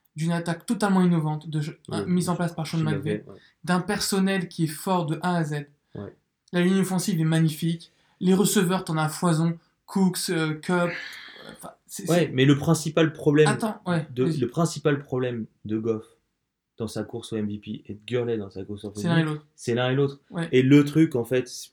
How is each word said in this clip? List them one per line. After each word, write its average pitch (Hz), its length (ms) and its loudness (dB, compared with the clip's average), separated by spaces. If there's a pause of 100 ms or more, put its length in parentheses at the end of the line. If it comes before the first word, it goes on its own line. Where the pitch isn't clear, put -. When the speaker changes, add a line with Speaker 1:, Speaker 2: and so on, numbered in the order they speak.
(160)
Speaker 1:
d'une 165 160 -2
attaque 170 360 -4
totalement 196 340 2
innovante, 156 480 0
de 151 120 -4
jeu, 147 180 -8 (100)
Speaker 2:
Ouais, - 100 -6
Speaker 1:
euh, 202 60 -6
mise 180 240 0
en 175 40 0
Speaker 2:
ouais. 165 40 -2
Speaker 1:
place 170 160 -2
par 160 140 -8
Sean 170 100 -4
Speaker 2:
Sean 160 60 0
Speaker 1:
McVay, 101 140 0
Speaker 2:
McVay, 104 300 -4
ouais. 98 120 -20 (240)
Speaker 1:
d'un 180 160 0
personnel 196 680 -2
qui 165 160 -2
est - 20 -4
fort 170 400 -2
de 165 160 -4
A 180 140 0
à 165 60 2
Z. 147 220 -4 (300)
Speaker 2:
Ouais. 101 200 -12 (380)
Speaker 1:
La 175 80 2
ligne 190 200 4
offensive 185 380 0
est 160 40 2
magnifique, 160 680 0 (280)
les 185 160 4
receveurs, 190 480 2
t'en 160 140 -2
as 156 80 2
à 147 40 -2
foison, 165 480 0 (300)
Cooks, 190 420 0
euh, 160 240 0
Kupp, 151 160 -8
euh, 175 200 2 (640)
enfin, - 180 -18 (160)
C'est, 185 220 -8
Speaker 2:
Ouais, 170 100 4
Speaker 1:
c'est 156 140 2
Speaker 2:
mais 131 120 4
le 143 120 6
principal 160 560 2
problème 151 340 4
Speaker 1:
Attends, 214 380 -2
ouais, 170 240 -2
Speaker 2:
de, 123 140 -2
Speaker 1:
vas-y. 156 140 0
Speaker 2:
le 117 100 -2
principal 151 520 0
problème 123 460 -4 (200)
de 107 120 -2
Goff 110 280 -2 (720)
dans 110 100 -6
sa 107 160 -8
course - 300 -12
au 110 40 -4
M 104 100 -4
V 104 120 -6
P - 260 -12
et 104 80 -14
de 101 120 -14
Gurley 120 320 -4
dans 98 120 -8
sa 95 160 -12
course 101 200 -12
au 101 100 -10
Speaker 1:
C'est 104 120 -4
l'un 170 100 2
et 160 40 4
Speaker 2:
M 160 60 0
V 151 40 -4
P, - 40 -6
Speaker 1:
l'autre. - 200 -18
Speaker 2:
c'est 117 200 -4
l'un 127 160 0
et 131 40 0
l'autre. 139 260 -2 (100)
Speaker 1:
Ouais. - 200 -8
Speaker 2:
Et 131 100 6
le 143 220 8
truc, 160 320 2
en 117 100 0
fait, 127 240 -2 (240)